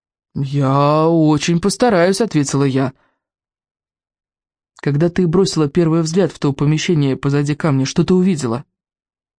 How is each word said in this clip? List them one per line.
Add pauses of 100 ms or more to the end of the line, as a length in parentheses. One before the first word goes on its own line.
(340)
"Я
очень
постараюсь",
ответила
я. (1900)
"Когда
ты
бросила
первый
взгляд
в
то
помещение
позади
камня,
что
ты
увидела?" (720)